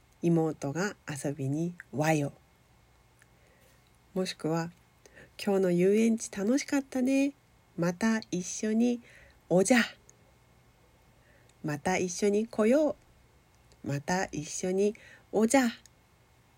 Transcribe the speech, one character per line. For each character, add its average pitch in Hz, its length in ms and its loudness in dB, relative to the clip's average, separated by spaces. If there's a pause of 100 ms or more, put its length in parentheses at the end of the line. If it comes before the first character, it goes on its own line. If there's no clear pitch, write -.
(220)
妹 160 520 0
が 185 220 -4 (120)
遊 147 260 -6
び 135 160 -4
に 165 260 -4 (180)
わ 151 200 2
よ。 143 200 -2 (1800)
も 185 120 -2
し - 80 -8
く - 160 -6
は、 165 220 -4 (720)
今 196 140 0
日 190 60 2
の 180 80 2
遊 180 240 4
園 226 220 2
地 - 140 -12
楽 208 280 0
し - 60 -6
か 285 140 -2
っ 277 40 -2
た 262 180 -6
ね。 269 320 2 (440)
ま 175 160 0
た 220 280 0 (100)
一 180 120 -4
緒 - 300 -6
に 240 280 0 (480)
お 185 140 6
じ 247 120 4
ゃ。 139 40 6 (1800)
ま 147 140 -6
た 185 200 -2
一 180 120 -2
緒 202 200 -2
に 214 180 0
来 - 200 0
よ 285 280 2 (880)
う。 - 40 -12
ま 143 140 -4
た 185 300 -2
一 147 140 -6
緒 185 260 -6
に 202 240 0 (360)
お 214 140 2
じ 247 120 4
ゃ。 247 120 2 (880)